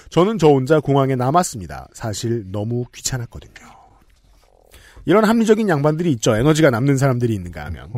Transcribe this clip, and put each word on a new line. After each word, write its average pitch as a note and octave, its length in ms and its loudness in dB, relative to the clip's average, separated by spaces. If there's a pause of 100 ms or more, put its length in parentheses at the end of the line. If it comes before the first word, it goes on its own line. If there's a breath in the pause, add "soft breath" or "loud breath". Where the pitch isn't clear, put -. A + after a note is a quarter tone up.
(100)
저는 G3 280 0
저 D#3+ 100 4
혼자 C#3+ 320 4
공항에 C3+ 360 0
남았습니다. A#2+ 800 -4
사실 A2+ 580 -6
너무 A#2 400 -6
귀찮았거든요. - 600 -12 (1500 soft breath)
이런 G3+ 180 4
합리적인 A3 440 2
양반들이 D#3 440 0
있죠. A2+ 240 0
에너지가 D3+ 340 4
남는 C3+ 260 0
사람들이 B2 380 0
있는가 F2 320 -10
하면. D#2+ 320 -14